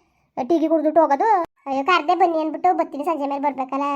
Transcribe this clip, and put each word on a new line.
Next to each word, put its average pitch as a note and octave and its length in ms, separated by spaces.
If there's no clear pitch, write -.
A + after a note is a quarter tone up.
ಟೀಗೆ D#4+ 200
ಕುಡ್ದ್ಬಿಟ್ಟು D#4 320
ಹೋಗೋದು. D4 280
ಅಯ್ಯೋ, C4+ 160
ಕರ್ದೆ E4+ 320
ಬನ್ನಿ E4+ 260
ಅಂದ್ಬಿಟ್ಟು D#4+ 360
ಬರ್ತೀನಿ D#4 280
ಸಂಜೆ D4+ 220
ಮೇಲೆ C#4+ 160
ಬರ್ಬೇಕಲ್ಲ C4+ 400